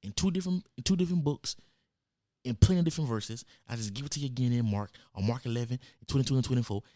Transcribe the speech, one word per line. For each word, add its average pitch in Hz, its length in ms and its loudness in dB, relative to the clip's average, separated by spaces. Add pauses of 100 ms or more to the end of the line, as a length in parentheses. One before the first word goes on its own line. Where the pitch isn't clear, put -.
in - 100 -10
two 190 200 0
different, 180 440 -2
in - 80 -10
two 190 120 2
different 175 280 0
books, - 320 -4 (880)
in 247 120 -4
plenty 185 240 6
of 170 60 4
different 156 240 -2
verses. 113 360 -4 (220)
I 117 100 -8
just 107 160 -6
give 131 120 -8
it 143 80 -8
to 147 60 -6
you 143 60 -4
again 123 260 0
in 120 180 2
Mark, 104 240 -2 (220)
on 98 100 -2
Mark 117 200 -2
eleven, 120 340 -4 (280)
twenty-two 135 280 2
and 131 80 4
twenty-four. 117 400 0 (120)